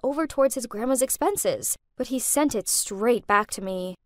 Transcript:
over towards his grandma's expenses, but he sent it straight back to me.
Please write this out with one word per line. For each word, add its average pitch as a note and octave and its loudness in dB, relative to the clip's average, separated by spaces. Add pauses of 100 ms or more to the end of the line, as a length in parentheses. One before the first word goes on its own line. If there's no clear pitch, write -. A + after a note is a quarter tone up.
over C#4+ 0
towards C4+ 2
his B3+ -4
grandma's A#3+ 0
expenses, C4 0 (180)
but B3+ -6
he C4 -2
sent G#3 0
it G3 -4
straight G#3+ 0
back G#3 4
to - -10
me. F#3 -6 (100)